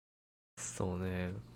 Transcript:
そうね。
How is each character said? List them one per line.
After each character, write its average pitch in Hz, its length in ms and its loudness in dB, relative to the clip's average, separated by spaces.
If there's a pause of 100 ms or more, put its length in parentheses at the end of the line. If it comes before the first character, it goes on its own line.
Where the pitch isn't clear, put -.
(580)
そ - 380 0
う 90 40 0
ね。 90 340 2 (220)